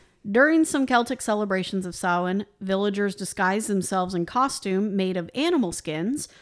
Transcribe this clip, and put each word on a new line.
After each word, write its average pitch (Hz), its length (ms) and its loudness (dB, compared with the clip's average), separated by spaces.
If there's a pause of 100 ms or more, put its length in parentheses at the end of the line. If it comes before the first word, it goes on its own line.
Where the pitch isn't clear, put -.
(300)
During 302 360 6
some 277 200 0
Celtic 247 360 2
celebrations 196 640 -2
of 175 80 -8
Samhain, 180 500 0 (160)
villagers 196 540 0
disguised 196 540 -2
themselves 190 460 0
in 170 120 -2
costume 208 680 0
made 185 220 0
of 175 180 -6
animal 277 380 2
skins 185 560 -4 (140)